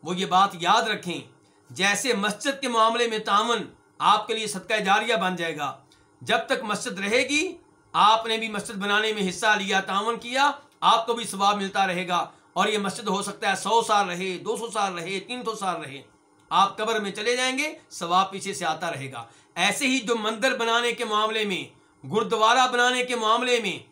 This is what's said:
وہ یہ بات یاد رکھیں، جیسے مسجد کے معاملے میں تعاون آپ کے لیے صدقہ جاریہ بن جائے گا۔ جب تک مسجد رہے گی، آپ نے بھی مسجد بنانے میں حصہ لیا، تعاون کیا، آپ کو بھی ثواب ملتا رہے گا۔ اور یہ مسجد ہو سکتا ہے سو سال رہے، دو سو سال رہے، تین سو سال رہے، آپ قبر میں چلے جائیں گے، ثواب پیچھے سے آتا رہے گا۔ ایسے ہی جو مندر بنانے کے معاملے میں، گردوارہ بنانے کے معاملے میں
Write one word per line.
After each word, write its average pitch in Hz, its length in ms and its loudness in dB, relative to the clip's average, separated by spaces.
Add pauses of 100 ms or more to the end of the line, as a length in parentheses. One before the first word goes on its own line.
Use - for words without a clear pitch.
وہ 170 120 -4
یہ 185 100 -2
بات 180 280 4
یاد 180 280 2
رکھیں، 170 380 -4 (500)
جیسے 196 440 0
مسجد 208 480 -2
کے 262 60 -4
معاملے 233 400 4
میں 220 120 -2
تعاون 214 440 2 (340)
آپ 202 300 2
کے 226 60 -2
لیے 220 140 -4
صدقہ 208 320 -4
جاریہ 220 360 2
بن 185 200 0
جائے 165 220 -4
گا۔ 143 240 -6 (400)
جب 208 160 0
تک 233 260 -2
مسجد 185 360 -6
رہے 233 300 0
گی، 339 280 0 (340)
آپ 220 340 6
نے 226 120 -2
بھی 220 100 -4
مسجد 208 280 -6
بنانے 208 380 0
میں 190 160 0
حصہ 214 280 2
لیا، 196 220 0
تعاون 202 400 -2
کیا، 262 320 2 (300)
آپ 214 240 4
کو 233 80 0
بھی 233 120 -4
ثواب 196 320 2
ملتا 196 300 0
رہے 180 200 -2
گا۔ 175 240 -2 (220)
اور 196 140 2
یہ 214 100 0
مسجد 202 300 -4
ہو 196 140 0
سکتا 202 300 -2
ہے 190 40 2
سو 220 260 2
سال 208 280 2
رہے، 180 280 -4
دو 196 200 -6
سو 226 140 -8
سال 202 220 -2
رہے، 180 260 -6
تین 247 260 -8
سو 220 100 -4
سال 180 260 -4
رہے، 135 200 -12 (480)
آپ 190 280 2
قبر 220 220 -2
میں 202 120 -4
چلے 220 240 -2
جائیں 254 220 -2
گے، 294 160 -4 (160)
ثواب 185 420 0
پیچھے 196 220 -8
سے 175 120 -6
آتا 165 260 -4
رہے 131 200 -8
گا۔ 117 140 -12 (300)
ایسے 196 320 0
ہی 262 120 2
جو 233 160 -2
مندر 226 420 -2
بنانے 233 340 2
کے 233 140 -4
معاملے 214 400 0
میں، 175 180 -4 (440)
گردوارہ 220 640 4
بنانے 247 320 2
کے 247 120 -4
معاملے 240 440 2
میں 185 180 -4 (140)